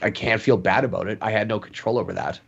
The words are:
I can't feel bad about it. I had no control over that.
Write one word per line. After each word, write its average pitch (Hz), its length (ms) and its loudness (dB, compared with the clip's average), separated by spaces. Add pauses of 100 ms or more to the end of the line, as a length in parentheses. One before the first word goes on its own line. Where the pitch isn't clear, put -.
I 107 100 0
can't 113 300 0
feel 123 160 6
bad 95 260 2
about 98 240 -2
it. 107 140 -4
I 110 100 -2
had 107 160 2
no 107 120 0
control - 380 -4
over 92 160 -2
that. 76 340 -4